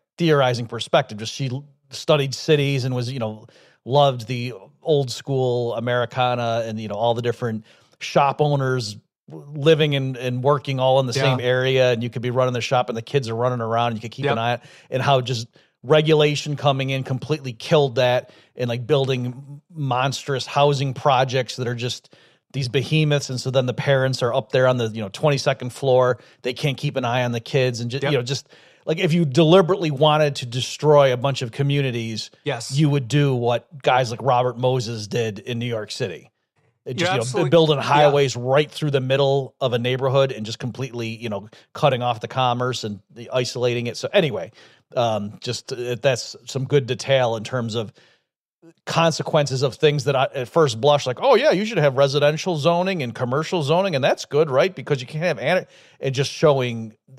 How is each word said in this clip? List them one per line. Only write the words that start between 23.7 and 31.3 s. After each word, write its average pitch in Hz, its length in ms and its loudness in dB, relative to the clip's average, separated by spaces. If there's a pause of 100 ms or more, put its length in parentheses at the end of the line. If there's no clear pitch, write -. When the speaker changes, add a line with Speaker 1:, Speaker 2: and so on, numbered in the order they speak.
Speaker 1:
parents 131 480 0
are 120 120 0
up 131 180 -2
there 131 160 4
on 127 100 2
the, 117 120 -2
you 110 120 -8
know, 101 80 -6
twenty-second 135 600 -2
floor. 127 480 2 (240)
They - 100 -4
can't 135 240 -4
keep 143 200 -4
an 127 80 -4
eye 123 180 0
on 120 80 -2
the 117 80 -4
kids 127 400 0
and 120 100 -4
ju-, 131 120 -6
Speaker 2:
Yep. 139 100 -2
Speaker 1:
you 143 60 2
know, 120 60 0
just, 127 240 -6 (380)
like, 160 140 -2
if 156 140 2
you 175 100 4
deliberately 170 680 4
wanted 151 460 2
to - 80 -10
destroy 135 680 4
a 123 40 -2
bunch 131 240 -2